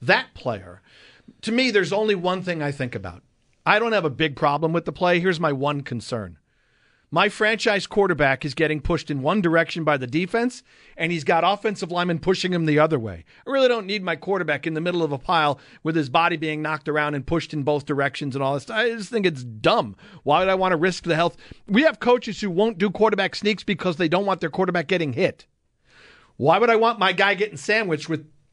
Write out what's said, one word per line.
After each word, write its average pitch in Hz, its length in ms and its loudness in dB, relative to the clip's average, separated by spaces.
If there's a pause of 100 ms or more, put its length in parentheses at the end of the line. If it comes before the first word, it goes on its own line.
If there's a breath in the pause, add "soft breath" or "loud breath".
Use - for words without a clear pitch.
that 196 320 0
player. 92 480 -10 (600 soft breath)
To 214 100 -4
me, 247 200 2
there's 190 200 2
only 208 240 2
one 180 260 -2
thing 175 220 -4
I 143 80 -2
think 131 240 -6
about. 92 260 -12 (440)
I 202 140 4
don't 226 120 0
have 190 140 2
a 147 40 2
big 143 280 -2
problem 156 340 0
with 165 140 0
the 156 80 -6
play. 180 260 2
Here's 175 220 0
my 156 100 2
one 143 300 -2
concern. 107 560 -8 (720)
My 190 200 2
franchise 214 580 0
quarterback 147 560 2
is 143 100 -6
getting 151 280 0
pushed - 280 -2
in 139 120 -4
one 175 180 0
direction 165 460 0
by 147 100 2
the 127 120 -4
defense, 190 540 -2 (360 soft breath)
and 165 120 -4
he's 165 140 -4
got 170 220 2
offensive 202 440 -2
linemen 175 300 0
pushing 185 320 0
him 170 140 0
the 151 140 4
other 156 200 4
way. 95 240 -10 (220 soft breath)
I - 40 -12
really 262 200 4
don't 226 160 -2
need 196 180 -4
my 170 140 -2
quarterback 165 500 -2
in 160 60 -4
the 156 80 -4
middle 175 200 0
of 151 120 0
a 135 40 -4
pile 151 400 2 (260 soft breath)
with 160 120 -2
his 143 140 0
body 170 260 2
being 151 260 -4
knocked 156 280 -6
around 147 260 0
and 135 100 -4
pushed 165 280 -2
in 147 100 -2
both 147 220 0
directions 139 500 -2
and 139 80 -2
all 139 120 0
this. 139 140 -8
I 226 200 0
just 226 200 -8
think 214 160 -2
it's 135 200 -2
dumb. 120 500 0 (280 loud breath)
Why 147 160 4
would 190 100 2
I 190 60 4
want 185 180 2
to 165 40 2
risk 175 280 -2
the 165 100 0
health? 165 220 0 (280 loud breath)
We 220 180 4
have 311 180 2
coaches 240 400 0
who 208 100 -2
won't 202 260 0
do 202 120 2
quarterback 202 460 0
sneaks 202 280 -2
because 180 320 -2
they 165 140 0
don't 185 160 0
want 190 160 -2
their 165 80 -4
quarterback 180 380 -2
getting 165 260 -2
hit. 156 320 -2 (920 soft breath)
Why 160 220 2
would 226 120 4
I 226 60 6
want 220 240 2
my 190 140 2
guy 196 220 2
getting 196 200 -4
sandwiched 185 540 -2
with 160 200 -6 (240)